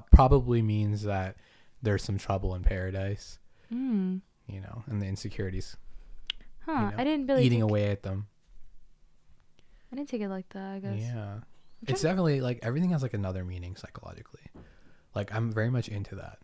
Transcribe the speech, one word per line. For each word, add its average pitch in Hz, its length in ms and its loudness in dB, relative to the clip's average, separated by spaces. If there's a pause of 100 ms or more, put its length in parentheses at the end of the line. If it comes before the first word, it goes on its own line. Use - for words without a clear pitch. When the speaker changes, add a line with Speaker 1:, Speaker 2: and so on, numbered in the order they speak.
(120)
Speaker 1:
probably 127 500 10
means 107 420 2
that 95 340 -2 (440)
there's 104 220 2
some 98 140 -2
trouble 95 380 -2
in 90 80 -6
paradise. 95 760 -2 (320)
Speaker 2:
Mm. 202 500 -2 (260)
Speaker 1:
You 98 140 -10
know, 104 260 -12
and 107 140 -4
the 98 40 -2
insecurities, 95 720 -6 (880)
Speaker 2:
Huh, 320 60 -6
Speaker 1:
you 302 80 -2
know, 202 180 0
Speaker 2:
I 247 60 -2
didn't 285 240 -2
really 269 180 4
Speaker 1:
eating 120 140 4
Speaker 2:
take 110 100 2
Speaker 1:
away 104 220 2
at 101 120 -6
them. 98 240 -6 (1600)
Speaker 2:
I 247 40 -12
didn't 277 140 -8
take 226 120 -2
it 202 80 -2
like 190 200 -8
that, 196 260 -10
I 196 40 -8
guess. 190 200 -4
Speaker 1:
Yeah. 110 340 -6
Speaker 2:
I'm 110 100 -10 (440)
Speaker 1:
It's - 140 0
Speaker 2:
trying 156 120 2
Speaker 1:
definitely, 156 280 2
like, 123 220 -2
everything 156 280 0
has, 151 120 2
like, 123 100 -4
another 95 300 -2
meaning 90 320 -8
psychologically. - 680 -18 (760)
Like, 101 180 -4
I'm 113 180 0
very 110 180 0
much 123 180 0
into 101 280 -8
that. - 280 -14